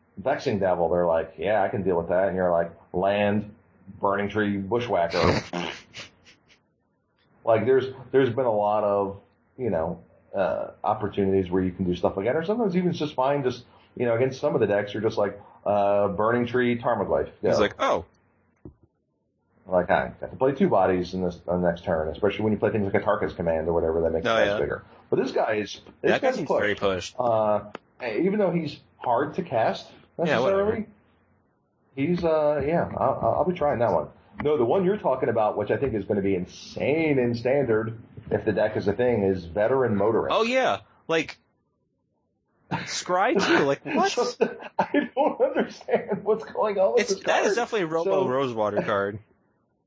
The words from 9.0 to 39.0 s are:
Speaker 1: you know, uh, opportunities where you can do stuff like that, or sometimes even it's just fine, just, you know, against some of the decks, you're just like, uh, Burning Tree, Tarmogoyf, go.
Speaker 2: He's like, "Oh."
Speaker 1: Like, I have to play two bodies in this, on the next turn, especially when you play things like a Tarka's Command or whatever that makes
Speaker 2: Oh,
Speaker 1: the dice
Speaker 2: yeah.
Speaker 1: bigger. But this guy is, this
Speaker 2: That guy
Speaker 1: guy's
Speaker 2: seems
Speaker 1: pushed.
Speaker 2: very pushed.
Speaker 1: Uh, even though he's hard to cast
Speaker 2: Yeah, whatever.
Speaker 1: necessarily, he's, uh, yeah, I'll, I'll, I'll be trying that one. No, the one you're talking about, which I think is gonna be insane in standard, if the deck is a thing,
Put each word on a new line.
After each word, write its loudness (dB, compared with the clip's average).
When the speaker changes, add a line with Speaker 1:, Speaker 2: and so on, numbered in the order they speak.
Speaker 1:
you -4
know, -2
uh, -2
opportunities 0
where 2
you 0
can -4
do 0
stuff -2
like -4
that, 0
or -2
sometimes -2
even 2
it's -4
just -4
fine, 0
just, -4
you -2
know, 2
against 0
some 0
of 0
the 4
decks, 0
you're -6
just 0
like, -2
uh, 2
Burning 2
Tree, 0
Tarmogoyf, 0
go. 0
Speaker 2:
He's 2
like, 0
"Oh." 0
Speaker 1:
Like, 2
I 2
have -10
to -12
play 2
two 2
bodies 2
in -4
this, -4
on 0
the 2
next -4
turn, 0
especially -2
when 2
you -2
play 2
things -2
like 2
a -8
Tarka's 0
Command -2
or 0
whatever 0
that 0
makes -2
Speaker 2:
Oh, 2
Speaker 1:
the 4
dice 4
Speaker 2:
yeah. 0
Speaker 1:
bigger. -4
But 0
this -2
guy 0
is, -6
this 2
Speaker 2:
That 2
guy 0
Speaker 1:
guy's 0
Speaker 2:
seems -4
Speaker 1:
pushed. 0
Speaker 2:
very 0
pushed. -2
Speaker 1:
Uh, 2
even 0
though 2
he's -4
hard -2
to -4
cast -2
Speaker 2:
Yeah, 2
whatever. 2
Speaker 1:
necessarily, -2
he's, 0
uh, 2
yeah, 0
I'll, 0
I'll, 2
I'll 0
be 0
trying 0
that 2
one. 0
No, 2
the 4
one 2
you're 2
talking 0
about, 2
which -2
I 2
think -2
is -4
gonna 0
be 0
insane -2
in 0
standard, 0
if -2
the 2
deck 0
is -4
a 2
thing, 0